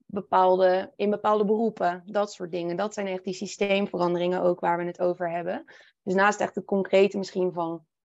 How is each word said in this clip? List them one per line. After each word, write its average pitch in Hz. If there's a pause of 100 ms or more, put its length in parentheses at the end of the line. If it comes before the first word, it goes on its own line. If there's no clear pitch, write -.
bepaalde, 185
in 202
bepaalde 208
beroepen? 196
Dat 202
soort 175
dingen. 170
Dat 208
zijn 202
echt 185
die 190
systeemveranderingen 180
ook 180
waar 170
we 175
het 175
over 175
hebben. 175 (400)
Dus 185
naast 202
echt -
het 196
concrete 196
misschien 185
van 165 (220)